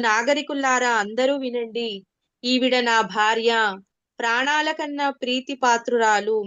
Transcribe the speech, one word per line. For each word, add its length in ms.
నాగరికులారా, 960
అందరూ 420
వినండి, 520
ఈవిడ 380
నా 140
భార్య, 440
ప్రాణాల 540
కన్నా 380
ప్రీతి 440
పాత్రురాలు. 800